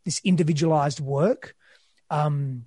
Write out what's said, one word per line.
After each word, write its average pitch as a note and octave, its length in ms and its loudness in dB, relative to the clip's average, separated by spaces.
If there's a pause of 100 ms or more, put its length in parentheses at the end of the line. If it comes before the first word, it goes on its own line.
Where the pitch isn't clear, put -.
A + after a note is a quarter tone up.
this - 180 -6
individualized D#3 760 2
work, D3 560 -2 (540)
um, C#3+ 580 -2